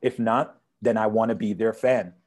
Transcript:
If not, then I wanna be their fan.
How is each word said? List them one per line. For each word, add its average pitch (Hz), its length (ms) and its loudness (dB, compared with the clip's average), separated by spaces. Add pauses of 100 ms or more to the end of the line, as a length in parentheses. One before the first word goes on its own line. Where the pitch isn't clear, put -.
If - 160 -2
not, 117 400 -2 (240)
then 110 140 2
I 110 100 0
wanna 110 300 0
be 104 160 -4
their 110 200 -2
fan. 110 420 -2 (120)